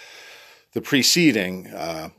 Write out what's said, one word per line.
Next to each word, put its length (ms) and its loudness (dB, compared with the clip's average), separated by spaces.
the 80 -4
preceding, 880 2
uh, 500 -10